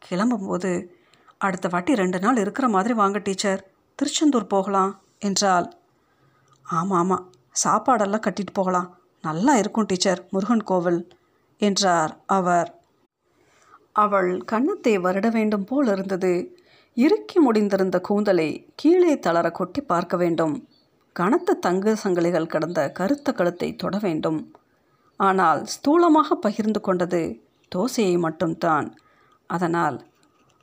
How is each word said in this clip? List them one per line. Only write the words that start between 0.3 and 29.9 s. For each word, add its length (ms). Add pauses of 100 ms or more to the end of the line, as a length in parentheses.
"அடுத்த 300
வாட்டி 280
ரெண்டு 240
நாள் 180
இருக்கிற 300
மாதிரி 260
வாங்க 240
டீச்சர், 540 (240)
திருச்செந்தூர் 520
போகலாம்" 540 (180)
என்றாள். 540 (1000)
"ஆமா, 220
ஆமா, 320 (380)
சாப்பாடெல்லாம் 640
கட்டிட்டு 260
போகலாம், 440 (240)
நல்லா 340
இருக்கும் 300
டீச்சர் 460
முருகன் 320
கோவில்" 440 (500)
என்றார் 680
அவர். 560 (1080)
அவள் 500
கன்னத்தை 580
வருட 300
வேண்டும் 340
போல் 240
இருந்தது. 680 (360)
இறுக்கி 580
முடிந்திருந்த 500
கூந்தலை 720
கீழே 440
தளர 320
கொட்டி 300
பார்க்க 360
வேண்டும். 500 (460)
கனத்த 400
தங்க 500
சங்கிலிகள் 440
கடந்த 440
கருத்த 420
கழுத்தை 420
தொட 220
வேண்டும். 540 (680)
ஆனால் 480
ஸ்தூலமாக 680
பகிர்ந்து 480
கொண்டது 640 (320)
தோசையை 440
மட்டும்தான். 760 (520)
அதனால், 600 (560)